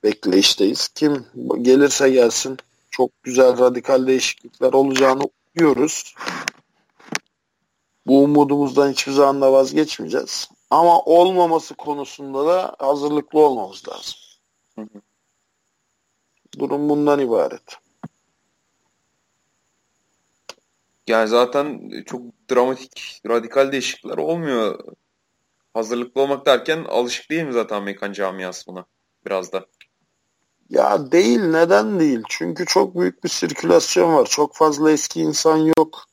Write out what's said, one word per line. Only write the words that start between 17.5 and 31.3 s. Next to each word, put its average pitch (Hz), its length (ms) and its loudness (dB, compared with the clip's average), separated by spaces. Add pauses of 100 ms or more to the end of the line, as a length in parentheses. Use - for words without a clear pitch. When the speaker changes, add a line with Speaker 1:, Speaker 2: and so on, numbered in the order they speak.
Speaker 2:
Yani 110 220 2
zaten 123 600 -2 (160)
çok 123 140 -14 (300)
dramatik, - 800 -4
radikal 117 440 -2
değişiklikler - 460 -8
olmuyor. 151 680 -4 (880)
Hazırlıklı 120 460 -6
olmak 139 260 -2
derken 147 380 0
alışık - 460 -6
değil 160 140 -4
mi 139 80 -8
zaten 110 240 -4
Amerikan 101 360 -8
camiası 95 540 -8
buna? 92 180 -16 (420)
Biraz 92 260 -6
da. 95 140 -8 (1040)
Speaker 1:
Ya 143 420 0
değil, 220 280 2